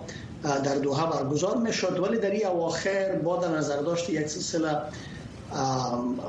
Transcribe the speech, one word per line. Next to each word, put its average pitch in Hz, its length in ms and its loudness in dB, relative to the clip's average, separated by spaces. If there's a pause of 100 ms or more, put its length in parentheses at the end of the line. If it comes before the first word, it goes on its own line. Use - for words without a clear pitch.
(440)
در 139 320 2
دوحه 139 300 2
برگزار 151 520 2
می‌شد، 196 420 2
ولی 220 180 2
در 196 140 2
این 214 140 2
اواخر 180 800 0
با 175 140 2
در 170 200 2
نظر 143 200 0
داشت 170 320 0
یک 151 180 0
سلسله، 160 500 -2 (760)
ام، 123 760 0